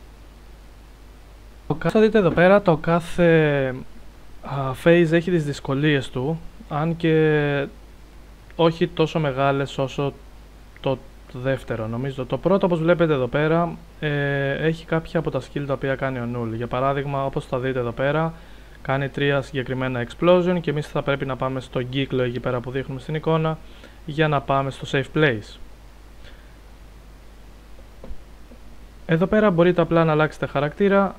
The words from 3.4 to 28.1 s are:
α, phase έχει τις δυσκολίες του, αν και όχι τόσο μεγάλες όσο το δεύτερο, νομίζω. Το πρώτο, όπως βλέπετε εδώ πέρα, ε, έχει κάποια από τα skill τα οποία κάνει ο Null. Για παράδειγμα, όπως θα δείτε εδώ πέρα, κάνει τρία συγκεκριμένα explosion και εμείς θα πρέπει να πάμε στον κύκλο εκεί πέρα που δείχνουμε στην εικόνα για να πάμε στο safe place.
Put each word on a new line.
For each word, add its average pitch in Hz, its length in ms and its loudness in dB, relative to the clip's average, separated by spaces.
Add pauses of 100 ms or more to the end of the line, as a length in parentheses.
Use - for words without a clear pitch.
α, 135 280 -6 (120)
phase 170 280 6
έχει 170 200 2
τις 165 140 2
δυσκολίες 143 640 0
του, 143 300 -4 (300)
αν 160 280 -2
και 151 680 2 (880)
όχι 165 320 2
τόσο 160 320 0
μεγάλες 139 580 0
όσο 139 360 -2 (680)
το 135 160 0 (360)
δεύτερο, 123 540 -4
νομίζω. 127 380 -4
Το 139 120 -4
πρώτο, 190 280 2
όπως 175 140 2
βλέπετε 165 340 4
εδώ 131 140 0
πέρα, 160 500 0 (220)
ε, 143 520 0
έχει 165 340 -2
κάποια 165 340 -2
από 156 120 -2
τα 135 100 -2
skill 143 260 -6
τα 139 60 -2
οποία 135 220 -2
κάνει 131 240 -4
ο 120 160 -4
Null. 113 200 -4
Για 117 120 -6
παράδειγμα, 139 580 -2
όπως 139 200 -4
θα 131 140 -4
δείτε 131 200 -2
εδώ 120 120 -4
πέρα, 151 420 -2 (480)
κάνει 139 280 -2
τρία 143 320 0
συγκεκριμένα 127 640 -4
explosion 180 540 2
και 160 80 -4
εμείς 147 180 -4
θα 151 140 -4
πρέπει 139 240 -2
να 135 100 -4
πάμε 131 240 -4
στον 123 300 -6
κύκλο 131 340 -2
εκεί 123 160 -4
πέρα 123 200 -4
που 123 120 -8
δείχνουμε 131 280 -6
στην 156 160 -8
εικόνα 160 420 0 (480)
για 156 220 0
να 147 140 2
πάμε 139 300 0
στο - 200 -12
safe 135 260 -2
place. 131 400 0 (3500)